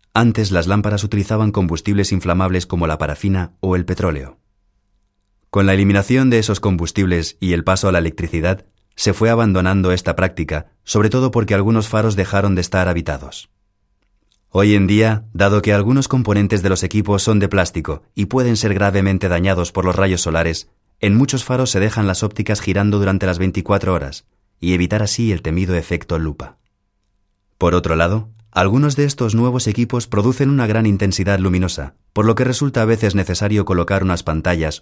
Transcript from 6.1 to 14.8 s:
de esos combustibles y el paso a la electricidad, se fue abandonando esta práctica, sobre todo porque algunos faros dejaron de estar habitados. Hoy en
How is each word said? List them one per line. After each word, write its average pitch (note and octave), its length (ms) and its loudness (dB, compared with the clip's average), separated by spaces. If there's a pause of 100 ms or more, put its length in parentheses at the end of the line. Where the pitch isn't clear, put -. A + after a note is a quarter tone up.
de A#2 100 4
esos G#2+ 200 -2
combustibles F2 800 -2
y F2+ 140 -2
el E2+ 100 -2
paso F#2+ 240 0
a F#2+ 40 2
la F2 80 2
electricidad, E2+ 680 -2 (300)
se - 180 0
fue A2+ 160 2
abandonando F#2+ 640 2
esta F2 220 -2
práctica, D#2 580 -4 (100)
sobre G#2 260 2
todo B2+ 220 0
porque A2 220 0
algunos G#2+ 340 2
faros A2 300 0
dejaron G2 380 0
de F2+ 60 0
estar F#2 280 0
habitados. D#2 600 -6 (1000)
Hoy G#2 260 4
en G2 120 4